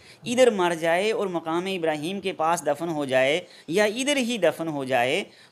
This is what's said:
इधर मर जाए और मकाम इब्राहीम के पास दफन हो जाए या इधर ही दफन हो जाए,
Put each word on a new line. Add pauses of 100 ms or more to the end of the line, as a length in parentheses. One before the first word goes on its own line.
(260)
इधर
मर
जाए
और
मकाम
इब्राहीम
के
पास
दफन
हो
जाए (240)
या
इधर
ही
दफन
हो
जाए, (260)